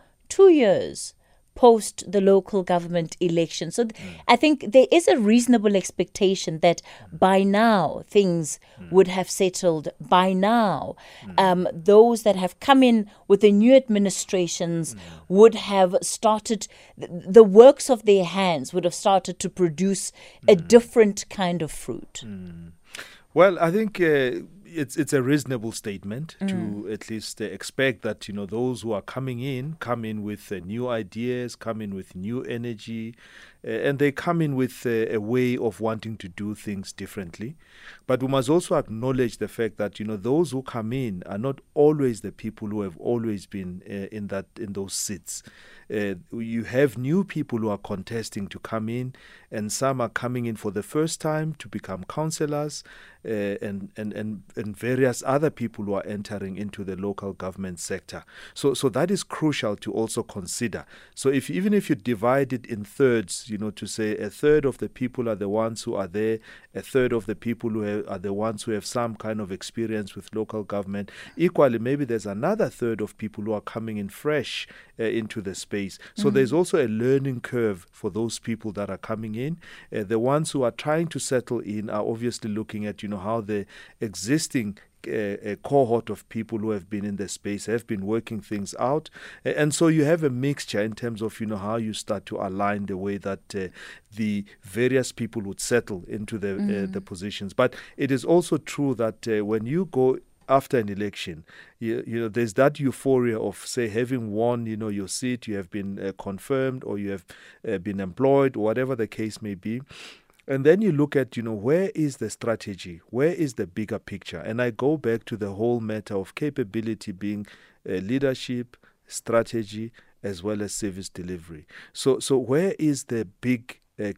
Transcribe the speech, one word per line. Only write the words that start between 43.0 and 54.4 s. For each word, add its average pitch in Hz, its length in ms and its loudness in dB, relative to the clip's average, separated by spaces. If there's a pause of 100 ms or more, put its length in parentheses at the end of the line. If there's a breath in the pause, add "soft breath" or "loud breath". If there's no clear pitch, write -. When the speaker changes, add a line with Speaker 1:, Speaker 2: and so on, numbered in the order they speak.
Speaker 2:
been, 92 420 -10
uh, 101 260 -10
in 104 140 -8
that, 98 180 -6 (140)
in 98 140 -8
those 98 180 -8
seats. - 500 -8 (480 loud breath)
Uh, 104 240 -2 (160)
you 113 340 -4
have 123 340 2
new 156 260 0
people 135 340 -4
who 110 120 0
are 101 80 -2
contesting 104 680 -8
to - 120 -14
come 110 320 -6
in, 127 240 -6 (360 soft breath)
and 208 220 -6
some 135 300 -2
are 110 80 -2
coming 123 340 -4
in 113 100 -4
for 104 160 -6
the 101 120 -4
first 160 380 -2
time 156 340 -2
to - 140 -18
become 95 360 -10
councillors, 151 800 -4 (400 loud breath)
uh, 101 360 -4
and, 98 360 -8
and, 107 160 -8
and, 107 300 -8 (120)